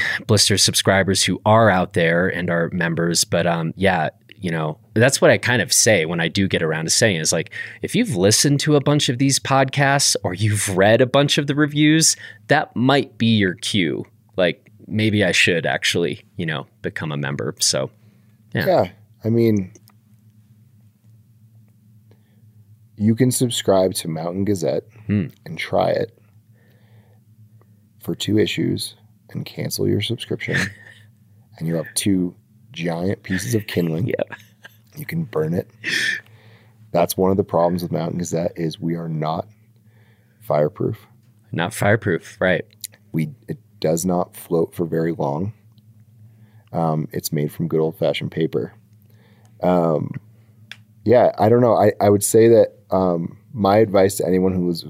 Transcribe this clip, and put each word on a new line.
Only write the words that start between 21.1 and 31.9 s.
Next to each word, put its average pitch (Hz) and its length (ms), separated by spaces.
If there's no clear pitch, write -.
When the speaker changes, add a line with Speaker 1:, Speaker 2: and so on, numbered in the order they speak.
Speaker 2:
you 110 180
can 127 160
subscribe 95 640
to - 140
Mountain 85 360
Gazette 82 400
Speaker 1:
Hmm. 98 200
Speaker 2:
and 80 140
try 92 320
it 92 260
for - 140
two 104 240
issues 90 560
and - 140
cancel - 440
your 104 120
subscription. - 560
Speaker 1:
<laughs> - 120
Speaker 2:
And 80 100
you'll 82 160
have - 80